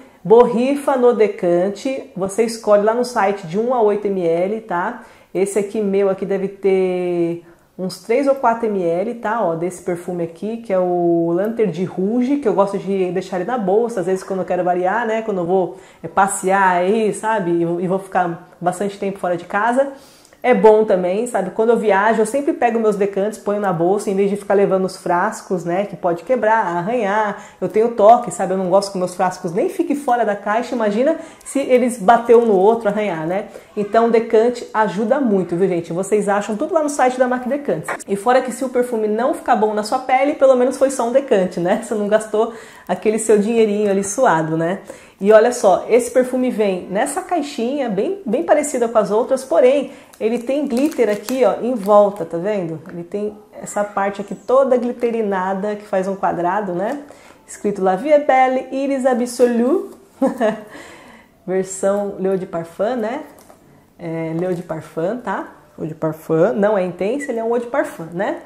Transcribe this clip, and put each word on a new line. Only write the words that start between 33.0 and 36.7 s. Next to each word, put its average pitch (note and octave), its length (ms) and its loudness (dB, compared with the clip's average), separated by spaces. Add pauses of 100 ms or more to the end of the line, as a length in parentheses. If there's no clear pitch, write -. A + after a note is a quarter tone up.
né? G3 220 -4 (280)
Então, A3+ 320 2
decante A3+ 640 2
ajuda G#3+ 460 0
muito, F#3+ 360 2
viu, F#3 120 2
gente? E3+ 260 -4
Vocês F#3 340 -2
acham G3+ 300 -2
tudo D#4 160 -4